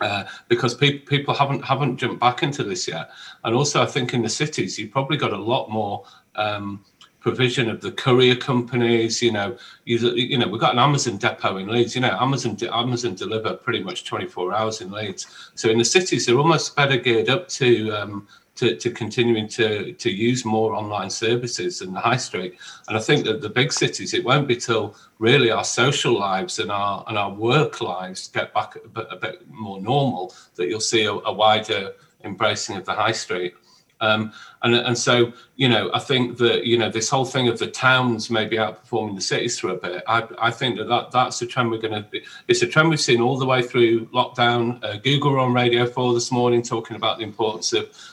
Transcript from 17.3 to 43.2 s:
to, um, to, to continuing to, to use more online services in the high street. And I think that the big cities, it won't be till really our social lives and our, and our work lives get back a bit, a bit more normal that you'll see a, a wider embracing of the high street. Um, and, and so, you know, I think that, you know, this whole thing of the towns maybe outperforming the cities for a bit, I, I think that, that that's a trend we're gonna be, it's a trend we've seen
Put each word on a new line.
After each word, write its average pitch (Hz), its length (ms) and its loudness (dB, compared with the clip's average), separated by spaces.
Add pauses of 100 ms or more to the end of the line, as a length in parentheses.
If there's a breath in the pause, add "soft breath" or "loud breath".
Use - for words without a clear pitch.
to, 110 420 2
um, 101 340 -6 (300 soft breath)
to, 113 180 2
to - 160 -4
continuing 113 600 0
to, 107 420 0
to - 180 -4
use 117 340 0
more 110 300 0
online 104 360 -4
services 120 680 -4
in 95 120 -10
the 95 80 -8
high 117 160 2
street. 92 400 -8 (320 loud breath)
And 104 80 -2
I 107 40 -2
think 147 260 2
that 110 140 -2
the 104 80 -6
big 127 240 0
cities, 107 420 -2
it 98 100 -2
won't 131 240 2
be 120 80 2
till 110 400 -2 (240 soft breath)
really 120 320 4
our 110 100 0
social 127 560 2
lives 95 400 -2
and 101 140 -4
our, 101 340 -4
and 110 100 -6
our 101 140 -2
work 120 500 2
lives 92 540 -8
get 107 180 -4
back - 220 -4 (100)
a - 40 -20
bit, 110 240 -10
a - 40 -10
bit - 320 -10
more 98 320 -12
normal 113 540 0 (220 loud breath)
that - 100 -2
you'll 110 140 -4
see 110 240 2
a, 104 80 0
a 104 200 -4
wider 104 600 2 (320 soft breath)
embracing 104 520 -2
of 90 80 -8
the 95 80 -4
high 107 200 0
street. 90 420 -6 (460 soft breath)
Um, 110 320 0 (320 loud breath)
and, 120 100 4
and 117 240 0
so, 120 340 2 (220 loud breath)
you 135 140 2
know, 104 260 2
I 123 60 -2
think 123 380 0
that, 117 280 2
you 117 100 4
know, 107 140 2
this 110 180 -2
whole 135 160 2
thing 123 220 0
of 113 140 0
the 95 80 -2
towns 127 600 2
maybe 110 260 0
outperforming 110 580 -4
the 95 60 -8
cities 120 400 -2
for 110 80 -2
a 92 80 -2
bit, 90 320 -8
I, 113 180 0 (120)
I 113 120 2
think 120 280 -2
that, 104 100 -6
that 117 240 0
that's 123 280 0
a 120 60 -2
trend 120 240 0
we're 110 80 -2
gonna 107 320 -4
be, - 140 -8 (240 loud breath)
it's 117 140 4
a 123 40 4
trend 156 240 4
we've 156 100 0
seen 120 200 4